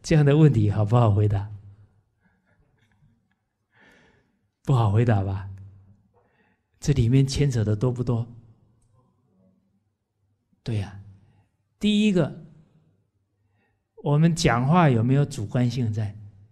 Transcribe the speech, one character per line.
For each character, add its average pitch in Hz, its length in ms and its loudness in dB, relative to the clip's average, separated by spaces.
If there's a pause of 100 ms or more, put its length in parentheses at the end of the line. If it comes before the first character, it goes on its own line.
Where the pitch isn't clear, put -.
这 - 120 -2
样 151 80 4
的 143 140 4
问 156 160 6
题 107 180 2
好 104 140 0
不 104 100 0
好 120 200 4
回 104 120 2
答？ 101 240 -4 (3250)
不 143 100 0
好 110 180 2
回 113 100 2
答 110 200 2
吧？ 98 260 -8 (1300)
这 - 140 -2
里 127 160 2
面 135 180 4
牵 143 240 -2
扯 117 140 -2
的 104 100 0
多 127 160 -2
不 123 140 -6
多？ 117 260 -4 (2250)
对 113 140 -6
呀， - 260 -10 (760)
第 208 280 0
一 214 60 2
个， 170 320 -4 (1600)
我 147 160 0
们 165 180 2
讲 123 320 0
话 165 220 4
有 113 120 2
没 127 120 2
有 143 100 2
主 113 220 -8
观 123 240 -2
性 117 200 -4
在？ 104 240 -6 (380)